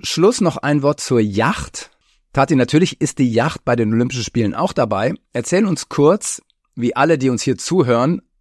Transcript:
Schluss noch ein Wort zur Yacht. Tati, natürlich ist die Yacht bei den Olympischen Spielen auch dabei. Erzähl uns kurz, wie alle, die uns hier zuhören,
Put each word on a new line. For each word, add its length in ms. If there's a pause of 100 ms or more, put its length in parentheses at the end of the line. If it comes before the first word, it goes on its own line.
Schluss 360
noch 160
ein 280
Wort 160
zur 180
Yacht. 720 (420)
Tati, 220
natürlich 460
ist 180
die 140
Yacht 320
bei 100
den 180
Olympischen 300
Spielen 320
auch 180
dabei. 420 (180)
Erzähl 340
uns 220
kurz, 540 (340)
wie 180
alle, 240
die 120
uns 120
hier 160
zuhören, 640 (180)